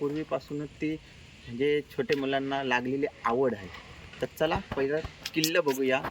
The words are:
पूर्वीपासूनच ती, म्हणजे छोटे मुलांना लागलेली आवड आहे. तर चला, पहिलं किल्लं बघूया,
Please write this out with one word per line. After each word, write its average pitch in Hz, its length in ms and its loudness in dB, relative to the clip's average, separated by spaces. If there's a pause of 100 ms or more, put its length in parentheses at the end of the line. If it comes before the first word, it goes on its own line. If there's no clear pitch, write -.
पूर्वीपासूनच 147 680 -2 (120)
ती, 156 120 0 (540)
म्हणजे 139 340 2 (160)
छोटे 139 220 2
मुलांना 135 440 0
लागलेली 131 440 2 (180)
आवड 120 300 4
आहे. 98 140 -8 (540)
तर 131 40 0 (120)
चला, 160 200 2 (180)
पहिलं 139 220 2 (360)
किल्लं 160 300 4
बघूया, 135 460 4